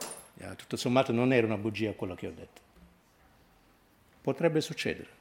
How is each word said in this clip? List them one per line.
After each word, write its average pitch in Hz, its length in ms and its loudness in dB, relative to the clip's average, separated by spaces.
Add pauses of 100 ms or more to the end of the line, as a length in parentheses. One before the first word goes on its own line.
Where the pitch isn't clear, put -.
(380)
eh, 95 180 -12
tutto - 220 -8
sommato 131 340 4
non 123 220 4
era 120 120 6
una 107 120 0
bugia 104 340 -2
quello 92 240 -6
che 95 120 -8
ho 82 60 -8
detto." - 280 -20 (1600)
Potrebbe 156 400 2
succedere. - 480 -4 (120)